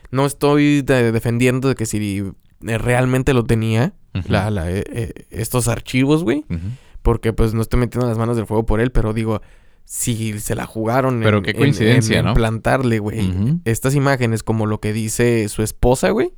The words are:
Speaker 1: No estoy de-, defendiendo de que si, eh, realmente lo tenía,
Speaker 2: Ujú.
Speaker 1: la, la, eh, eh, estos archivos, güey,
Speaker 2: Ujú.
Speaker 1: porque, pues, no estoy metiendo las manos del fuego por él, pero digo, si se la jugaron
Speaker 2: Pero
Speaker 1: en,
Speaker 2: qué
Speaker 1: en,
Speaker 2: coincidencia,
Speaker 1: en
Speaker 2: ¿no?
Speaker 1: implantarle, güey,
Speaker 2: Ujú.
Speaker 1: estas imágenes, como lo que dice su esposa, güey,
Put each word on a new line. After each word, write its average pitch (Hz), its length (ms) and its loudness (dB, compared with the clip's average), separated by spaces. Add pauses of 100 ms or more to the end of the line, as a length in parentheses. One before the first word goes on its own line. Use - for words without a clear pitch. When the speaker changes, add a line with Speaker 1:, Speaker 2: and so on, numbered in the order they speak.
(100)
Speaker 1:
No 131 140 0
estoy 147 560 2
de-, 127 320 2
defendiendo 123 560 0
de 127 60 2
que 113 100 -4
si, 101 400 -4 (420)
eh, 113 120 -4
realmente 127 560 0
lo 120 100 2
tenía, 110 480 0 (220)
Speaker 2:
Ujú. 95 180 -6
Speaker 1:
la, 107 180 0
la, 90 200 -2
eh, 95 200 -2
eh, - 220 -8 (160)
estos 113 400 -2
archivos, 135 560 0
güey, 277 240 -2
Speaker 2:
Ujú. 82 120 -4 (420)
Speaker 1:
porque, 113 320 0
pues, 113 180 2
no 113 80 -2
estoy 113 180 0
metiendo 120 300 0
las 113 80 -2
manos 117 220 -2
del 104 80 -4
fuego 110 180 0
por 107 160 0
él, 127 100 2
pero 110 220 0
digo, 110 300 -2 (480)
si 110 480 -4
se 110 160 -6
la - 120 -6
jugaron 120 560 0
Speaker 2:
Pero 107 160 4
Speaker 1:
en, - 60 -2
Speaker 2:
qué 107 80 -2
Speaker 1:
en, - 40 -4
Speaker 2:
coincidencia, 110 600 4
Speaker 1:
en 82 80 2
Speaker 2:
¿no? 98 60 2
Speaker 1:
implantarle, 113 680 2
güey, 104 320 -2
Speaker 2:
Ujú. 110 340 0
Speaker 1:
estas 117 300 0
imágenes, 127 480 2
como 110 240 -2
lo 107 140 -2
que 107 120 -2
dice 110 560 0
su - 140 -4
esposa, - 480 2
güey, 247 280 0